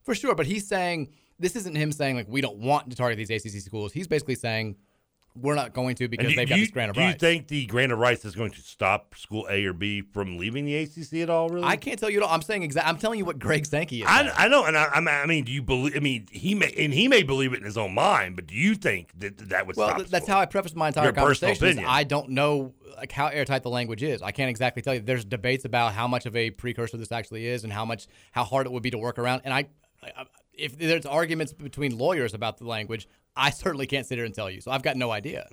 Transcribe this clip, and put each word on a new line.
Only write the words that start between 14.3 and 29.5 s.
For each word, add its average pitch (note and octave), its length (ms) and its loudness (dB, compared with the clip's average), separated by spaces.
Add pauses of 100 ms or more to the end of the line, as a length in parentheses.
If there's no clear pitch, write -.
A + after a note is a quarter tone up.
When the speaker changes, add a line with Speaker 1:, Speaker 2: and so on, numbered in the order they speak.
Speaker 2:
I F#3 100 6
know, C4 160 6
and D#3 140 4
I, D3+ 160 6
I'm, D#3+ 160 4
I C#3+ 160 2
mean, D#3+ 180 2
do A#2 80 -6
you C#3 100 -4
believe? C3 360 0
I - 20 0
mean, C3 320 0
he G3 240 -2
may, F3+ 220 2
and D3+ 160 2
he G#3 160 4
may B3 140 8
believe C3+ 280 0
it A#2+ 60 -2
in G2 80 -8
his G#2 120 -6
own G2+ 160 0
mind, A2+ 440 2
but F2 100 -10
do D#2+ 80 -10
you F#3 200 4
think G2 440 -2
that G2 180 -8 (120)
that F#2 180 0
would F#2 80 -6
Speaker 1:
Well, - 140 2
Speaker 2:
stop - 80 0
Speaker 1:
th-, F#3 120 -6
that's F3 140 0
Speaker 2:
school? G3 120 0
Speaker 1:
how G3 40 6
I F#3 60 4
prefaced F3 320 -4
my D#3+ 100 0
entire D3+ 200 4
Speaker 2:
Your B2+ 40 4
personal C#3+ 380 4
Speaker 1:
conversation F#3 180 2
is F3+ 60 6
Speaker 2:
opinion. A2+ 160 -2
Speaker 1:
I C#3+ 160 4
don't C#3+ 240 -2
know, C3+ 440 2 (220)
like, C3 160 -12
how C#3+ 160 0
airtight C#3 360 0
the B2 60 -4
language A#2+ 340 -2
is. C3 180 -2
I F#2+ 100 -6
can't C3 180 -2
exactly A#2+ 320 -2
tell C3+ 120 -2
you. B2 80 -2
There's A#2 240 -2
debates B2 400 -2
about A#2 260 2
how A2+ 160 -2
much B2 180 0
of A2+ 120 -4
a A2+ 140 0
precursor A#2 440 -6
this A2+ 160 -8
actually A2+ 340 -8
is A#2+ 200 -4
and G#2 80 -8
how G#2+ 100 -4
much, A2+ 240 -6 (240)
how B2 140 0
hard C3+ 220 0
it B2 40 -8
would B2 120 -6
be B2 80 -2
to A#2+ 60 -4
work A#2 220 -4
around. B2+ 240 0
And C3+ 100 -4